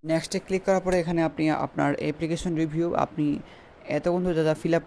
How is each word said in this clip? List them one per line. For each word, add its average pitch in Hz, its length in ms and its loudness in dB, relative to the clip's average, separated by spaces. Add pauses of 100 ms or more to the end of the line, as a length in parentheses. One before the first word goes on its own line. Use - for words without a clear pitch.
নেক্সটে 160 340 0
ক্লিক 190 260 -4
করার 190 160 4
পরে 180 200 2
এখানে 165 220 2
আপনি 156 280 0
আপনার 143 480 0
অ্যাপ্লিকেশন 160 580 -2
রিভিউ, 160 380 0
আপনি - 440 0 (500)
এতক্ষণ 175 360 -2
ধরে 180 100 0
যা 160 80 2
যা 156 120 4
ফিল 165 200 0
আপ 165 120 2